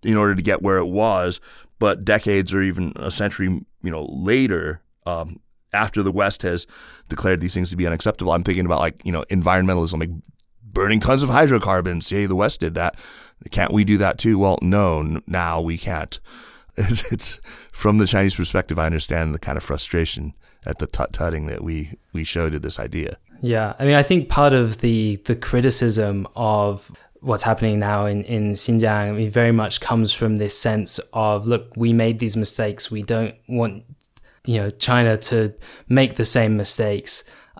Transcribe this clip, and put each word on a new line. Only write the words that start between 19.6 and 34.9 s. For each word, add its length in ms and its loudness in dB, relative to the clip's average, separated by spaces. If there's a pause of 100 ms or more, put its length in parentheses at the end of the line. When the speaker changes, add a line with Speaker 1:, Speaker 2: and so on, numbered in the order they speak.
Speaker 1:
frustration 680 -4 (300)
at 140 -6
the 80 -6
tut-tutting 600 -4
that 180 -8
we, 300 -6 (180)
we 100 -6
showed 300 -4
to 60 -4
this 200 -8
idea. 380 -8 (260)
Speaker 2:
Yeah, 360 -2
I 60 -4
mean, 100 4
I 80 6
think 260 2
part 240 4
of 280 2
the, 440 0
the 100 0
criticism 1000 0
of 560 0 (280)
what's 220 -2
happening 380 2
now 260 0
in, 180 -2
in 280 -2
Xinjiang, 560 2
I 40 -4
mean, 180 -2
very 220 4
much 280 0
comes 320 0
from 240 0
this 220 -2
sense 400 0 (140)
of, 340 0
"Look, 300 -2
we 160 2
made 260 2
these 180 -2
mistakes. 540 -4
We 120 -8
don't 320 -2 (140)
want, 360 -4 (640)
you 140 2
know, 100 -2
China 460 2